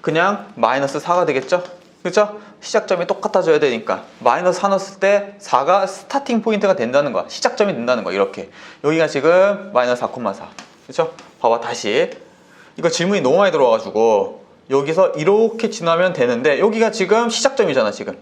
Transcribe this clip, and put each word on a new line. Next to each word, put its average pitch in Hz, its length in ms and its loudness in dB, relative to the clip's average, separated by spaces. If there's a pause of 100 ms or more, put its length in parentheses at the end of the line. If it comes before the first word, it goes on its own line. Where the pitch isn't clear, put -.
그냥 175 540 -2
마이너스 135 440 0
사가 175 260 0
되겠죠? 156 380 0 (380)
그쵸? 208 380 0 (220)
시작점이 180 460 -2
똑같아져야 170 520 0
되니까 113 440 -2 (160)
마이너스 160 420 2
사 196 80 0
넣었을 190 300 -4
때 202 380 0
사가 175 480 2
스타팅 240 560 -4
포인트가 208 340 0
된다는 127 380 0
거야. 90 140 -2
시작점이 - 460 -2
된다는 117 300 -2
거야. 90 120 -4
이렇게. 98 340 -2 (340)
여기가 156 240 2
지금 180 680 0
마이너스 123 260 0
사, 117 80 -4 (260)
사. - 140 -14 (400)
그쵸? 165 260 -4 (260)
봐봐, 117 200 2
다시. 123 500 -2 (680)
이거 160 120 -2
질문이 175 320 0
너무 135 160 4
많이 196 140 4
들어와가지고 110 920 0 (240)
여기서 156 420 2
이렇게 208 580 0
지나면 170 440 0
되는데 127 460 0
여기가 220 320 2
지금 220 380 0
시작점이잖아, 151 640 0
지금. 104 300 -10